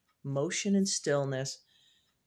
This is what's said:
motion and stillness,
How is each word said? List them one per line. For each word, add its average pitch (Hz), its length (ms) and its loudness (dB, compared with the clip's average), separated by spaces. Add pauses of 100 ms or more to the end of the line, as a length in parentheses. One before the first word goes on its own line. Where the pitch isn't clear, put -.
(220)
motion 156 540 0
and 196 120 4
stillness, 139 720 -2 (680)